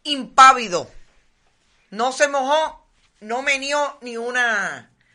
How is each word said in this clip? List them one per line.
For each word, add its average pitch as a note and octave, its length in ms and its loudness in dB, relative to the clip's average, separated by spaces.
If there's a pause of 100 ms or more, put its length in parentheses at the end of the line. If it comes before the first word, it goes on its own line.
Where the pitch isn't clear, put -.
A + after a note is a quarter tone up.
impávido, B3 840 4 (1000)
no A#3 220 -2
se D4 160 2
mojó, C#4+ 600 -2 (340)
no A3+ 200 -6
meneó C#4+ 600 -2
ni A#3+ 160 -12
una, A3+ 760 -4 (240)